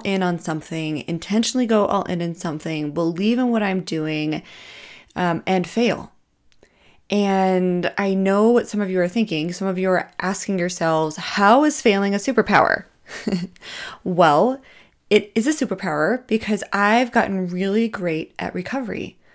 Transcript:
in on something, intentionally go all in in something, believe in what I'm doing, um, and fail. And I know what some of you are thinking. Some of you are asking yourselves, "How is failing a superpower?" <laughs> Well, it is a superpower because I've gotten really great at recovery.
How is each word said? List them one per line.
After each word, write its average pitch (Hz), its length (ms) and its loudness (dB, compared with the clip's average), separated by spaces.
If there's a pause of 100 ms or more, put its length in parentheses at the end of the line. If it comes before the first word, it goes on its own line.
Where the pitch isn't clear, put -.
in 190 180 -2
on 175 160 0
something, 156 720 -6
intentionally 220 580 -2
go 214 200 2
all - 180 0
in 175 160 -4
in 170 160 -4
something, 156 560 -6
believe 170 480 0
in 247 80 0
what 226 160 0
I'm 190 160 -2
doing, 156 640 -4 (720)
um, 175 280 -2
and 185 220 0
fail. - 440 -2 (1000)
And 190 880 2
I 196 160 0
know 196 340 4
what 240 200 4
some 208 120 -4
of 196 80 -2
you 185 120 -2
are 175 80 2
thinking. 180 440 -2
Some 190 160 -6
of 185 100 -4
you 185 120 0
are 180 280 0
asking 190 400 -2
yourselves, 160 580 0
"How 208 460 4
is 302 200 2
failing 196 320 4
a 202 40 0
superpower?" 202 680 2 (520)
<laughs> 175 140 -4 (520)
Well, 180 600 4 (480)
it 208 240 2
is 226 120 2
a 294 40 2
superpower 185 760 -2
because 214 460 -2
I've 220 400 2
gotten 190 360 0
really 196 380 0
great 175 520 -4
at - 160 -6
recovery. 196 640 -8 (160)